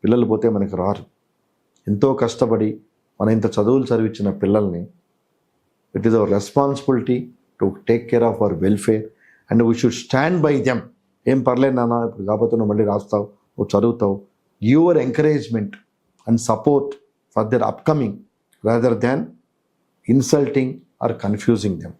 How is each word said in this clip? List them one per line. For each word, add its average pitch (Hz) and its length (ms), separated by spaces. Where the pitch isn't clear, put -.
పిల్లలు 117 220
పోతే 110 240
మనకు 98 280
రారు. 98 260
ఎంతో 107 260
కష్టపడి 113 680
మన 104 80
ఇంత 113 160
చదువులు 113 380
చదివించిన 110 460
పిల్లల్ని, 98 580
it 98 80
is 113 80
our 107 140
responsibility 123 920
to 98 80
take 117 420
care 117 200
of 104 140
our 90 180
welfare 107 380
and 117 80
we 117 120
should 117 200
stand 160 520
by 139 200
them. 127 140
"ఏం 131 140
పర్లేదు 127 340
నాన్న, 117 340
ఇప్పుడు 98 180
కాకపోతే 110 300
నువ్వు 107 160
మళ్ళీ 107 120
రాస్తావు, 101 380
నువ్వు - 560
చదువుతావు." 104 420
Your 160 260
encouragement 127 760
and 113 100
support 139 500
for 110 160
their 117 140
upcoming 117 500
rather 117 320
than 131 420
insulting 135 760
or 117 120
confusing 104 680
them. 85 200